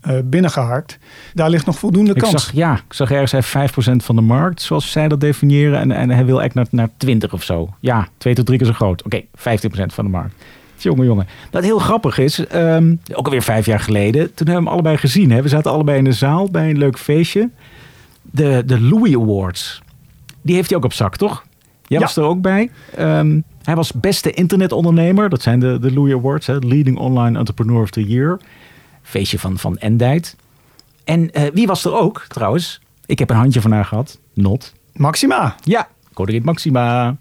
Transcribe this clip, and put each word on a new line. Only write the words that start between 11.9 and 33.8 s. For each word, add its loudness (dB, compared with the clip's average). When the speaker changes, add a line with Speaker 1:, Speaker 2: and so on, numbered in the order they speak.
Speaker 2:
is, 0
ehm, 2
ook -6
alweer -2
vijf 0
jaar 2
geleden, 0
toen -2
hebben 2
we 0
hem -2
allebei 0
gezien, 2
hè. 4
We 0
zaten 0
allebei 0
in 2
de 2
zaal 0
bij 0
een 0
leuk 0
feestje. 0
De, 0
de 2
Louis 4
Awards. -2
Die 0
heeft 0
hij 2
ook -4
op 0
zak, -4
toch? -4
Jij 0
Speaker 1:
Ja. 2
Speaker 2:
was -4
er 0
ook 0
bij. 2
Ehm, 2
hij -2
was -2
beste -2
internetondernemer. 2
Dat -2
zijn 2
de, 0
de 0
Louis 2
Awards, -2
hè. -2
Leading 0
Online 0
Entrepreneur -2
of -4
the -4
Year. -2
Feestje -6
van, -6
van -6
Endite. 0
En, 0
eh, -2
wie 2
was -2
er -2
ook, 0
trouwens? -4
Ik -2
heb 0
een 2
handje 4
van 2
haar 2